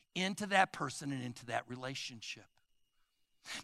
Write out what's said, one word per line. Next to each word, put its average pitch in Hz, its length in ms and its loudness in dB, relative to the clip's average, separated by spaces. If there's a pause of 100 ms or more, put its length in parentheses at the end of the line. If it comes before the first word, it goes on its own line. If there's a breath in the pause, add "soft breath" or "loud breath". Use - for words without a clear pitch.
(140 soft breath)
into 196 340 0
that 190 240 8
person 143 400 -2
and 127 120 -2
into 120 240 -6
that 117 200 0
relationship. 127 800 -6 (1200 loud breath)